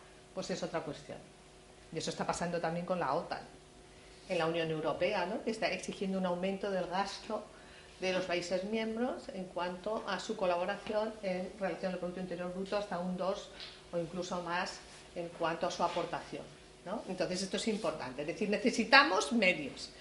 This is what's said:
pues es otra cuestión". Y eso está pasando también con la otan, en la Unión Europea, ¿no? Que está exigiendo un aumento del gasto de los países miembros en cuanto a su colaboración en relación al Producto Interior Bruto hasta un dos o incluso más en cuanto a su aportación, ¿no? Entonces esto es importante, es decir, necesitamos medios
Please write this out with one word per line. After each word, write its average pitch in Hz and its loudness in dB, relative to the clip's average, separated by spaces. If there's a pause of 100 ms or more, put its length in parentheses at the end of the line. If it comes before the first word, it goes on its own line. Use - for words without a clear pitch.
(340)
pues 190 -4
es 185 -2
otra 165 -2
cuestión". - -8 (720)
Y 160 -4
eso 160 -2
está 165 -4
pasando 170 0
también 170 0
con 180 0
la 139 2
otan, 175 -2 (880)
en 180 2
la 160 4
Unión 165 2
Europea, 165 2
¿no? 214 -2
Que 226 2
está 226 2
exigiendo 190 -2
un 185 2
aumento 190 0
del 185 2
gasto 196 -2 (560)
de 185 2
los 185 2
países 175 0
miembros 226 0
en 190 -6
cuanto 180 -2
a 190 0
su 208 -4
colaboración 202 2
en 185 -2
relación 185 0
al 180 -4
Producto 180 -4
Interior 180 -4
Bruto 190 -2
hasta 202 -2
un 185 -2
dos 185 -2 (420)
o 175 0
incluso 175 -2
más 175 -2 (360)
en 170 -4
cuanto 165 0
a - 2
su 180 2
aportación, 165 -2 (420)
¿no? 190 -4
Entonces 180 0
esto 196 -2
es 190 0
importante, 147 -2
es 151 -4
decir, 170 0
necesitamos 277 8
medios 180 4 (100)